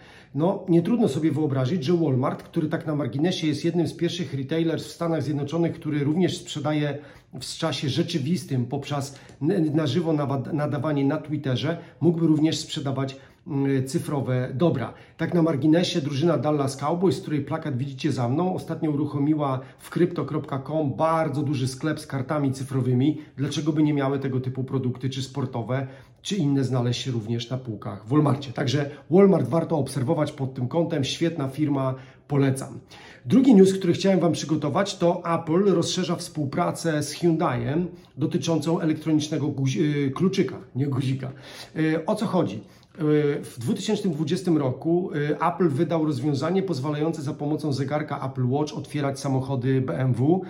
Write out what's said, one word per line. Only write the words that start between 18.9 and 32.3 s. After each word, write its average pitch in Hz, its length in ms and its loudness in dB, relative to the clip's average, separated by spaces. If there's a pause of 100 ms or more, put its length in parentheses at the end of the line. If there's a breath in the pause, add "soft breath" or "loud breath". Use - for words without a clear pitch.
uruchomiła 143 680 0 (180 loud breath)
w - 120 -20
crypto 170 340 0
kropka 143 340 -4
com 139 360 -2
bardzo 156 480 0
duży 131 260 -2
sklep 151 320 -4
z - 60 -14
kartami 139 460 -2
cyfrowymi. 131 680 0 (160 loud breath)
Dlaczego 151 360 -2
by 156 100 2
nie 151 120 4
miały 139 240 0
tego 131 220 -2
typu 131 240 -4
produkty, 127 460 -4
czy 131 120 -6
sportowe, 127 640 -4 (360 loud breath)
czy - 140 -4
inne 139 280 2
znaleźć 120 380 0
się 135 80 -6
również 117 400 -4
na 127 80 -4
półkach 104 480 -10
w - 20 -8
Walmarcie? 139 440 2
Także 135 380 -2 (200 loud breath)
Walmart 170 380 6
warto 160 300 0
obserwować 139 540 -2
pod 131 220 -6
tym 123 140 -4
kątem. 160 360 0
Świetna 143 440 -2
firma, 135 460 0 (340 loud breath)
polecam. 135 520 0 (460 loud breath)